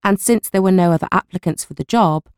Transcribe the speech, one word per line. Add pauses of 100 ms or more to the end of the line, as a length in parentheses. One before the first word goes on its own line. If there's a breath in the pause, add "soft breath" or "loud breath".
and
since
there
were
no
other
applicants
for
the
job